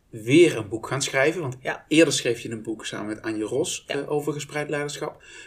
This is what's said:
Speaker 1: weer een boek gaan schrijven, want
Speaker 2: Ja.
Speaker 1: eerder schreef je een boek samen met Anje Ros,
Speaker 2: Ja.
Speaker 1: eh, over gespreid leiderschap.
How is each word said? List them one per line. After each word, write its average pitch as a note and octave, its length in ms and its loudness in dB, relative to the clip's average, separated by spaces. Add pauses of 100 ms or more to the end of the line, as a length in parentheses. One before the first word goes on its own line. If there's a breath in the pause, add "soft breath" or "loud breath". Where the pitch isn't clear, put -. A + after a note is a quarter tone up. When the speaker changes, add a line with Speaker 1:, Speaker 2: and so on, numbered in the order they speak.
(100)
Speaker 1:
weer C3+ 460 6
een G#2 120 -6
boek G#2+ 180 -8
gaan C3+ 160 -2
schrijven, D#3 380 2
want B2+ 200 -6
Speaker 2:
Ja. - 280 -6
Speaker 1:
eerder D3+ 260 6
schreef A#2 260 -2
je G#2+ 100 -10
een A2 120 -8
boek A2 240 -8
samen G#2 200 -8
met G#2+ 160 -8
Anje G#2+ 220 -4
Ros, C3 420 -4
Speaker 2:
Ja. - 80 -4
Speaker 1:
eh, C#3+ 160 -4
over D3 220 0
gespreid D3 380 -6
leiderschap. D3 520 -6 (240 loud breath)